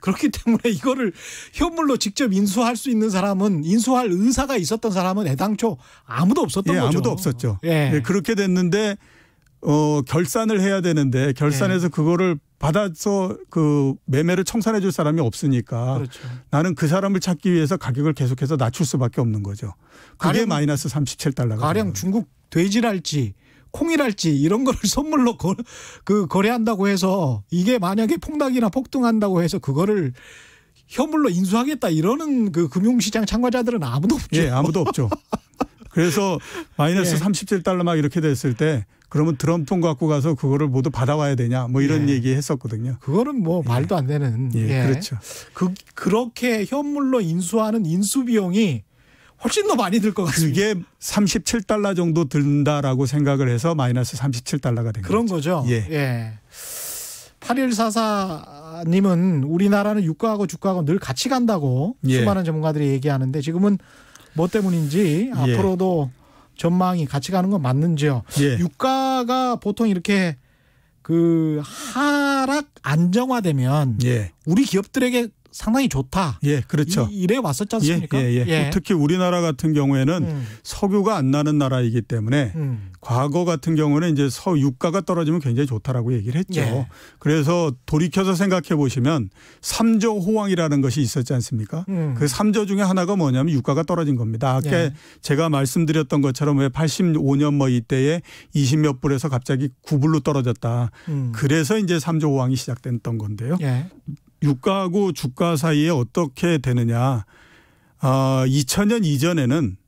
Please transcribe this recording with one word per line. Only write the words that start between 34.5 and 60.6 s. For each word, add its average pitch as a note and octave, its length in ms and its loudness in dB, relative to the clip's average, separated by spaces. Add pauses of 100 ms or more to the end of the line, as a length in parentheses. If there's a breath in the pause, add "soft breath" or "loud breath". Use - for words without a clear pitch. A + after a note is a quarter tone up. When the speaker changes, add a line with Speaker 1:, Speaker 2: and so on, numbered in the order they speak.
Speaker 2:
없죠. C#3+ 280 0 (420)
Speaker 1:
<laughs> - 400 -10
Speaker 2:
그래서 F3 480 0 (200 loud breath)
Speaker 1:
예. D#4+ 60 -12 (120)
Speaker 2:
마이너스 F3 400 2
삼십칠 F#3+ 460 -2
달러 F#3 200 0
막 E3+ 140 2
이렇게 D3 240 0
됐을 C#3+ 340 0
때 D3+ 300 0 (220 soft breath)
그러면 D3+ 300 0
드럼통 E3+ 440 0
갖고 D#3+ 260 0
가서 D3+ 280 2
그거를 C#3+ 320 0
모두 B2+ 240 0
받아와야 C#3+ 440 0
되냐 A#2+ 320 0
뭐 C3 140 0
이런 D3 280 2
Speaker 1:
예. C#3+ 40 4
Speaker 2:
얘기 C3 200 0
했었거든요. B2+ 680 -4
Speaker 1:
그거는 A#3+ 400 0
뭐 E3+ 220 0
Speaker 2:
예. - 40 -2
Speaker 1:
말도 B2 280 0
안 C#3+ 120 0
되는. C3 480 -2
Speaker 2:
예, A2+ 60 2
Speaker 1:
예. B2+ 260 2
Speaker 2:
그렇죠. C3+ 300 -2 (360 loud breath)
Speaker 1:
그, F#3 200 -2 (220)
그렇게 A3+ 680 -2
현물로 C#4+ 560 -2
인수하는 G#3 640 0
인수 G3 400 0
비용이 F#3+ 580 0 (600 soft breath)
훨씬 G4+ 240 0
더 F#4+ 80 2
많이 G#3+ 240 2
들 G3+ 140 0
것 G3 120 -2
같습니다. D#3 280 0
Speaker 2:
그게 G3 280 0 (180)
삼십칠 G#3 640 0
달러 G3+ 300 0
정도 E3+ 320 2
든다라고 C#3+ 800 2
생각을 C#3 440 0
해서 A#2+ 240 0
마이너스 B2 440 0
삼십칠 B2+ 420 -4
달러가 A#2 320 -2
된 G#2+ 100 -8
Speaker 1:
그런 G#3 240 0
Speaker 2:
거죠. E3+ 360 -2
Speaker 1:
거죠. B2+ 100 0
Speaker 2:
예. A2 180 -2
Speaker 1:
예. B2 440 -4 (1040 loud breath)
팔일사사 G#3 1500 -2
님은 F3 580 4
우리나라는 G3+ 580 2
유가하고 G3+ 420 0
주가하고 F3+ 400 -2